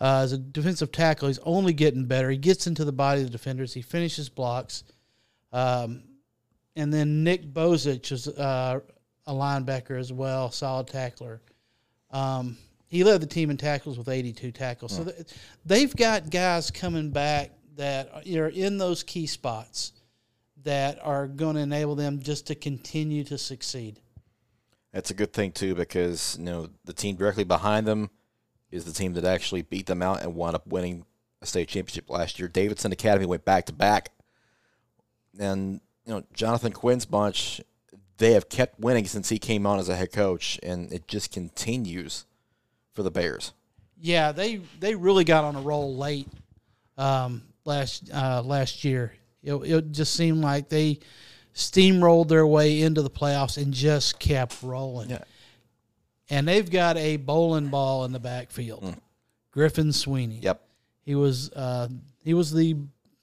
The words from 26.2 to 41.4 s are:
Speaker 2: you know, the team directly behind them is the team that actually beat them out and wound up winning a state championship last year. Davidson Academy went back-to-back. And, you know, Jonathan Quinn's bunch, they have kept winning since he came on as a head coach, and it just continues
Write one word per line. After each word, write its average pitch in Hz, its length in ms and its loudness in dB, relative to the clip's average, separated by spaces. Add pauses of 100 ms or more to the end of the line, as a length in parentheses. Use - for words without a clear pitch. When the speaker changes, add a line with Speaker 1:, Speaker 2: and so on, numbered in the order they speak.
Speaker 2:
you 82 60 -10
know, 85 260 -8 (140)
the - 80 -12
team 101 240 -6
directly 101 280 0
behind 104 440 2
them 107 200 -2 (600)
is 85 140 -8
the 85 80 -10
team 90 220 -4
that 85 100 -2
actually 90 380 0
beat 92 240 -10
them 90 140 -2
out 92 220 0
and 85 140 -8
wound 85 180 -2
up - 140 -6
winning 90 360 -4 (380)
a - 40 -16
state 87 220 -2
championship - 400 -8
last 82 300 -4
year. 90 100 -6
Davidson 101 440 0
Academy 98 340 2
went 87 180 -4
back-to-back. 98 640 2 (1300)
And, 98 420 -2 (260)
you 113 80 -8
know, 95 80 -6 (100)
Jonathan 117 400 0
Quinn's 123 320 2
bunch, - 560 0 (580)
they 113 140 8
have 104 160 6
kept - 320 0
winning 113 260 2
since 98 220 -6
he 110 100 0
came 104 280 0
on 101 120 2
as 90 100 -2
a 92 80 -2
head 92 160 -4
coach, 95 500 0
and 87 300 -8
it 85 160 -10
just 104 240 -6
continues 92 920 -6 (680)